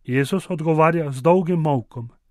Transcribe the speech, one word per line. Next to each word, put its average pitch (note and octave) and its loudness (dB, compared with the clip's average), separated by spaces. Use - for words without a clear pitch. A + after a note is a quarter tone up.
Jezus C#3 -2
odgovarja D#3+ 0
z B2+ -10
dolgim F3 2
molkom, B2 -4